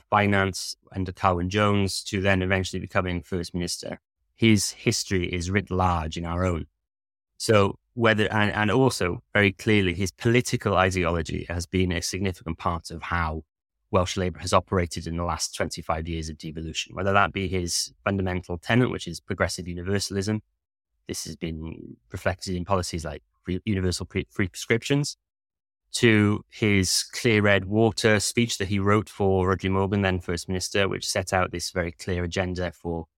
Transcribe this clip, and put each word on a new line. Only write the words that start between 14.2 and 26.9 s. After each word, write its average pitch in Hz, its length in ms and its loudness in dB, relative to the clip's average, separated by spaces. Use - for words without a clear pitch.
has 92 120 -6
operated 90 560 0
in 82 80 -6
the 87 80 -4
last 82 320 -6
twenty-five 80 540 -4
years 80 180 -6
of 78 100 -10
devolution, 80 580 -10
whether 98 180 0
that 101 180 2
be 95 160 -2
his 87 460 -4
fundamental 92 540 -2
tenet, 120 340 2
which 92 160 -8
is 82 140 -12
progressive 90 480 -4
universalism. 98 720 -2
This - 160 -8
has 80 140 -14
been 80 580 -10
reflected 92 460 -4
in 87 80 -6
policies 87 400 -2
like 76 180 -10
free, 90 180 -4
universal 92 420 -2
pre-, - 240 -4
free 101 200 -2
prescriptions, - 680 -2
to 104 560 4
his 101 520 2